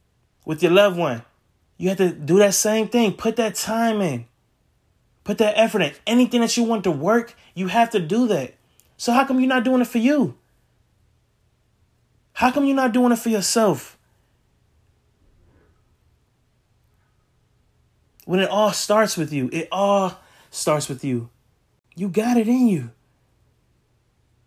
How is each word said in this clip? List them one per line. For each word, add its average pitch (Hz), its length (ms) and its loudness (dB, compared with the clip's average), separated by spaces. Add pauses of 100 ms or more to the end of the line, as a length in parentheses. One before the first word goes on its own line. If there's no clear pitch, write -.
(460)
with 156 160 -8
your 170 120 4
loved 196 240 4
one, 127 260 -4 (540)
you 175 100 -4
have 190 120 -2
to 180 120 2
do 151 280 0
that 202 140 4
same 214 360 0
thing. 226 240 2
Put 226 240 -4
that 220 180 -2
time 226 460 -2
in. 127 240 -4 (1000)
Put 202 140 -4
that 214 200 2
effort 214 260 2
in. 143 100 -4 (120)
Anything 240 360 2
that 226 160 -2
you 233 80 0
want 220 180 -2
to 185 80 0
work, 202 420 -2 (220)
you 185 120 -4
have 233 240 2
to 208 100 -2
do 214 260 0
that. 160 280 -4 (420)
So - 160 -2
how 262 100 4
come 262 160 0
you're 262 80 2
not 254 160 0
doing 254 160 2
it 240 80 0
for 233 120 -4
you? 247 380 0 (2000)
How 247 180 0
come 277 140 0
you're 277 100 0
not 262 160 0
doing 247 220 2
it 233 60 0
for 233 100 -4
yourself? 208 680 -2 (4000)
When 180 160 -2
it 185 80 -2
all 202 240 0
starts 208 420 0
with 156 160 -6
you, 131 220 -4
it 165 180 -8
all 196 480 0 (300)
starts 151 400 -4
with 139 160 -10
you. 120 240 -4 (640)
You 185 140 -6
got 220 300 0
it 214 100 2
in 247 200 4
you. 135 240 -2 (1600)